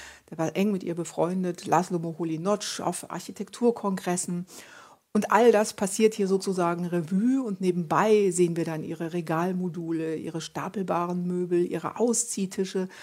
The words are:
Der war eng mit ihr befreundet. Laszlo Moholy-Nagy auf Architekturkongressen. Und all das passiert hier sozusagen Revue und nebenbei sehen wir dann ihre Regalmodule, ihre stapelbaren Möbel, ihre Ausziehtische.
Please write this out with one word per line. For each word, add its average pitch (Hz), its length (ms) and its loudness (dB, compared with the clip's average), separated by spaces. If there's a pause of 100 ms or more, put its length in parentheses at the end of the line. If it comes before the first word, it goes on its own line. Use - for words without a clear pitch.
(300)
Der 165 80 -14
war 160 160 -2
eng 202 160 2
mit 185 140 -2
ihr 170 100 -4
befreundet. 175 720 -2
Laszlo 175 320 2
Moholy-Nagy 165 840 -2
auf - 280 -4
Architekturkongressen. 190 1400 -2 (720)
Und 208 140 0
all 226 180 8
das 214 220 4
passiert 220 420 2
hier 196 140 0
sozusagen 180 580 0
Revue 190 560 2
und 208 180 -4
nebenbei 180 720 4
sehen 175 260 2
wir 165 80 0
dann 156 200 -4
ihre 165 280 -6
Regalmodule, 170 1040 -2
ihre 160 260 -6
stapelbaren 175 880 -2
Möbel, 180 400 0
ihre - 320 -6
Ausziehtische. 196 880 -2 (140)